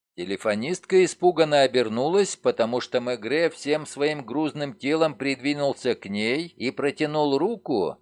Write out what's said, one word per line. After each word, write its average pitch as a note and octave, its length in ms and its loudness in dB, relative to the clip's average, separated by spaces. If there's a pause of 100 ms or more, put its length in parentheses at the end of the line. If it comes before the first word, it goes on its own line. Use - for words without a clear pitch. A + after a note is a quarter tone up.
(160)
Телефонистка A2 880 0
испуганно D#3 580 4
обернулась, B2+ 760 2
потому A#2+ 440 0
что B2 200 -2
Мегре B2 480 -2
всем D3 380 -4
своим C#3+ 380 -2
грузным C#3+ 500 -4
телом D3+ 420 0
придвинулся C3+ 800 -2
к - 120 -14
ней A2+ 420 -2
и A#2+ 220 -6
протянул D3 680 0
руку, D3 640 -2